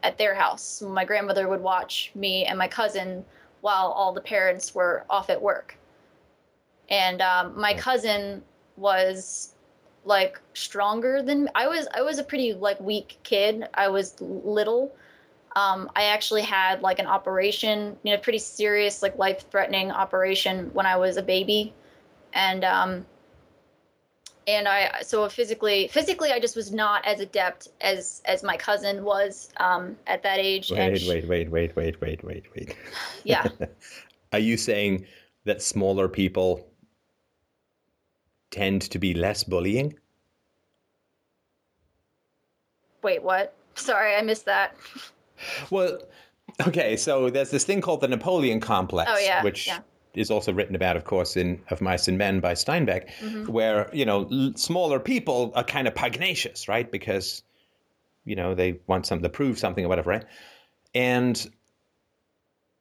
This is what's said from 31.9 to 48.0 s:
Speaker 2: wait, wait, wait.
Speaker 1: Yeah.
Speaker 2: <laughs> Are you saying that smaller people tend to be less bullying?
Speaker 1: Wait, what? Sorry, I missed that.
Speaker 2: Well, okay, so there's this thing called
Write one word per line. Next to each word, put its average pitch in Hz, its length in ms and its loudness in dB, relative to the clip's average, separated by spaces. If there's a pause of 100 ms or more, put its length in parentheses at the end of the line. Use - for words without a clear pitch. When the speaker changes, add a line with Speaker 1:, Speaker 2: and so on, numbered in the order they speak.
Speaker 2:
wait, 80 240 -6
wait, - 200 -12 (100)
wait. - 220 -12 (460)
Speaker 1:
Yeah. 208 240 2 (420)
Speaker 2:
<laughs> - 440 -16
Are 107 80 2
you 113 160 2
saying 104 500 0 (380)
that 104 180 -2
smaller 95 460 2
people 92 580 0 (1800)
tend 98 320 0
to - 160 -6
be 90 160 2
less 87 300 0
bullying? 104 520 0 (3000)
Speaker 1:
Wait, - 200 2
what? 185 320 0 (200)
Sorry, 214 400 2
I 208 80 4
missed 220 240 -2
that. 196 300 0 (920)
Speaker 2:
Well, 180 280 0 (680)
okay, 143 300 2
so 135 340 2
there's 135 200 0
this 139 140 0
thing 196 160 0
called 165 200 0